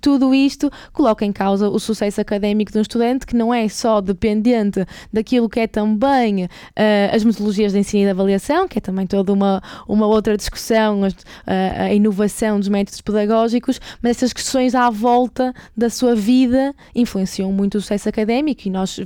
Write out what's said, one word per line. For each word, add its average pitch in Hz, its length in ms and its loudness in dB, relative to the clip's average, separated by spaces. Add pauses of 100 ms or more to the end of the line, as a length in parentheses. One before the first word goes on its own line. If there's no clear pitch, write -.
tudo 269 340 2
isto 269 340 2 (240)
coloca 240 280 2
em 202 120 -2
causa 196 360 0
o 202 100 0
sucesso 208 400 -4
académico 208 540 -2
de 214 60 -2
um - 20 2
estudante, 233 460 -2
que 240 100 -2
não 233 160 0
é 226 160 0
só 214 320 0
dependente 208 840 0 (260)
daquilo 226 380 0
que 240 100 -4
é 226 60 0
também, 214 840 0 (260)
eh, 208 380 2
as 220 100 2
metodologias 208 520 0
de 202 40 2
ensino 202 260 0
e - 20 4
de 202 40 2
avaliação, 196 560 0
que - 120 -6
é - 20 -2
também 190 260 -4
toda 196 240 0
uma, 196 320 2 (240)
uma 214 200 2
outra 214 280 2
discussão, 214 720 0
as, 190 100 0 (320)
eh, 190 300 -2
a 190 180 0
inovação 208 640 0
dos 196 120 -2
métodos 202 320 -4
pedagógicos, 226 760 0 (220)
mas 233 160 0
essas 247 160 0
questões 254 420 -2
à 247 140 2
volta 247 640 0 (240)
da 226 140 0
sua 240 240 2
vida 254 600 2 (200)
influenciam 190 580 -2
muito 196 240 0
o 202 60 -2
sucesso 202 260 -4
académico 233 560 -2
e 196 60 -4
nós 190 360 -4